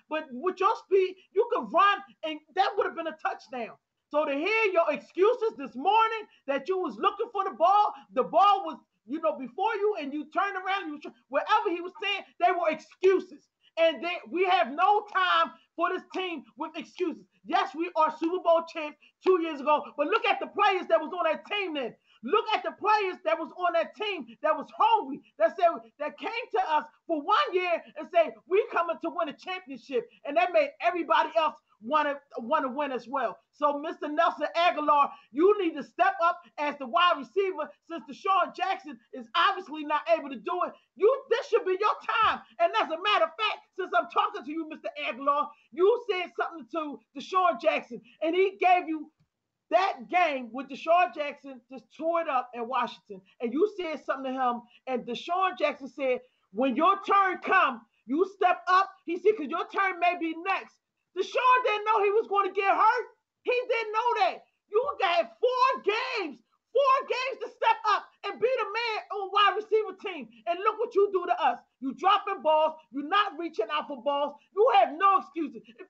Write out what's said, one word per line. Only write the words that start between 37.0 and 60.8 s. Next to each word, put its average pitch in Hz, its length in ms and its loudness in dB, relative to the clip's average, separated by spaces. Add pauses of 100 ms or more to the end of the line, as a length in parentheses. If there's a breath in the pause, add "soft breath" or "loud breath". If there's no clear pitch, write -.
receiver 311 520 -4 (180)
since 330 220 -10
Deshaun 349 440 0
Jackson 349 440 -6 (140)
is 254 240 -12
obviously 339 480 0
not 294 240 -2
able 320 200 0
to 269 80 -10
do 349 300 -4
it. 233 60 -8 (240 soft breath)
You, 466 340 2
this 466 180 0
should - 160 0
be 370 140 -2
your 415 160 2 (300)
time. 311 160 0 (180 soft breath)
And 339 140 2 (100)
as 285 80 -4
a 330 100 -6
matter 381 260 2
of - 120 -2
fact, 427 220 -2 (160)
since 359 200 -8
I'm 330 140 0
talking - 340 -2
to 254 60 -12
you, 311 180 -8
Mister - 200 -12 (180)
Agholor, 285 400 0 (240 loud breath)
you 381 400 2
said 359 260 -4
something 330 360 -6
to 302 260 -6 (180)
Deshaun 349 440 2
Jackson, 294 400 -2 (220 soft breath)
and 330 120 0
he 381 260 2
gave 359 280 4
you 311 240 -8 (580)
that 330 380 0
game 294 420 0
with 254 180 -10
Deshaun 339 460 2
Jackson 277 460 -10 (100)
just 262 140 -16 (120)
tore 330 260 0
it 320 60 -8
up 247 260 -2
in 240 120 -8
Washington. 233 540 -6 (200 soft breath)
And 240 120 -4
you 370 260 2
said 320 260 -6
something 262 280 -4
to 262 80 -4
him, 240 220 0 (240 soft breath)
and 254 180 -4
Deshaun 359 540 -4
Jackson 277 300 -4
said, 254 320 -4 (320 soft breath)
"When 247 220 0
your 349 300 4
turn 381 340 2
come, 294 440 2 (240)
you 311 280 0
step 349 320 2
up." 370 240 4 (140)
He 339 140 -6
said, 427 180 4
"'Cause 285 120 -6
your 349 200 -4
turn 392 320 -2
may 349 180 2
be 330 240 -4
next." 370 320 -4 (400)